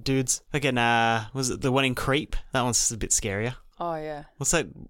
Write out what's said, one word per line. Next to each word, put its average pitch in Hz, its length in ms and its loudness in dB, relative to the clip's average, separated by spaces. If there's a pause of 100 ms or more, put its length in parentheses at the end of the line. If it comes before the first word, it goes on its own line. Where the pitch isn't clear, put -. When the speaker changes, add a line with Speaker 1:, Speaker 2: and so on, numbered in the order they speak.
Speaker 1:
dudes. 135 400 0 (100)
Again, 135 260 0
uh, 117 560 4
was 131 160 -2
it - 100 -4
the 135 100 2
one 135 140 4
in 127 100 2
Creep? - 400 0 (180)
That 127 100 2
one's 120 280 2
a 117 60 -6
bit - 140 -4
scarier. 110 440 0 (240)
Speaker 2:
Oh, 170 160 -4
yeah. 151 300 -8 (140)
Speaker 1:
What's 139 140 0
that? 151 140 2 (240)